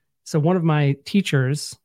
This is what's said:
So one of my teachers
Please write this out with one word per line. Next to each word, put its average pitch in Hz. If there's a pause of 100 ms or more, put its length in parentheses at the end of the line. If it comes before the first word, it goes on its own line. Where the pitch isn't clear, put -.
(240)
So -
one 170
of 165
my 147
teachers 147